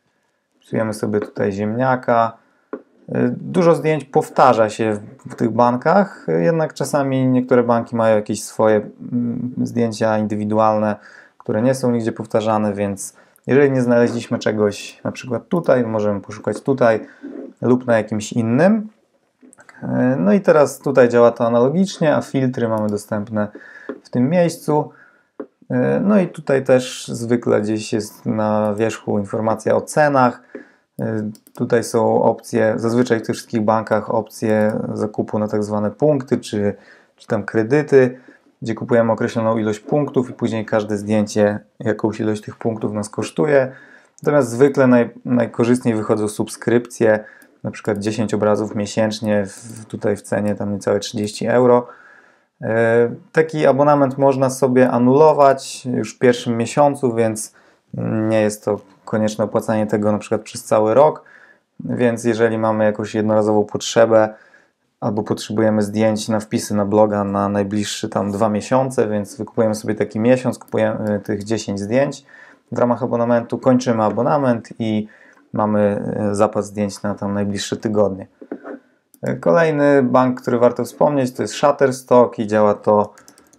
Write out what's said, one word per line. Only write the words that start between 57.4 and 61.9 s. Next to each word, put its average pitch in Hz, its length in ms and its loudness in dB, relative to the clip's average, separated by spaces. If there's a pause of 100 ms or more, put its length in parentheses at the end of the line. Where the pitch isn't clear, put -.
nie 110 120 2
jest 104 240 0
to 104 160 -2 (240)
konieczne 107 400 -2
opłacanie 110 420 -2
tego 107 260 0
na 104 60 0
przykład 107 240 -4
przez - 220 -16
cały 110 300 2
rok, 143 300 4 (560)
więc 120 440 -2